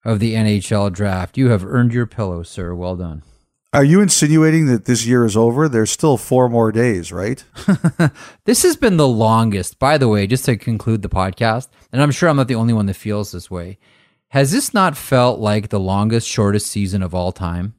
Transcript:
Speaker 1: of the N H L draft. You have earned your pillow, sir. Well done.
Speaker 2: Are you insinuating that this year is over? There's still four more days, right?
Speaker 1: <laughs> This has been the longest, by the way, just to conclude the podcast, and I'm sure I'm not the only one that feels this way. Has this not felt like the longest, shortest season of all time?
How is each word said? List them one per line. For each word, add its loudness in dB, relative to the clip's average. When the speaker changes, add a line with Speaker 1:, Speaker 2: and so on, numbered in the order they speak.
Speaker 1:
of -2
the -2
N 2
H 0
L 0
draft. -4
You 2
have 2
earned 0
your -2
pillow, -6
sir. -10
Well -6
done. -10
Speaker 2:
Are 4
you 6
insinuating 4
that 0
this 0
year 4
is 0
over? 2
There's 0
still 0
four 0
more 2
days, -2
right? -8
Speaker 1:
<laughs> 2
This 2
has 2
been 2
the 4
longest, 0
by 2
the 2
way, 2
just -2
to 0
conclude -4
the -10
podcast, -2
and -2
I'm 2
sure 0
I'm 2
not 2
the -2
only 0
one 0
that -2
feels -6
this -16
way. -12
Has 0
this -2
not 0
felt 0
like -2
the -2
longest, -2
shortest 0
season -4
of -6
all -4
time? -6